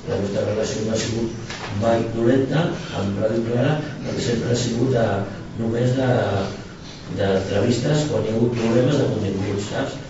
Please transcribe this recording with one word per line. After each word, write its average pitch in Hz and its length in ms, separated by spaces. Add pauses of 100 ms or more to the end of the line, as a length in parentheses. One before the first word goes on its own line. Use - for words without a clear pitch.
La - 160
nostra 101 300
relació 107 340
no 110 80
ha 110 80
sigut 113 520 (280)
mai 117 320
dolenta 135 540 (340)
amb 101 240
Ràdio 117 220
Clara, 131 320 (260)
perquè - 220
sempre 117 260
ha - 140
sigut - 260
de, 117 140 (560)
només 127 340
de, 131 140 (1040)
d'entrevistes 98 920
quan 107 160
hi 110 80
ha - 20
hagut 117 220
problemes 127 420
de 123 140
continguts, 101 580
saps? - 240 (140)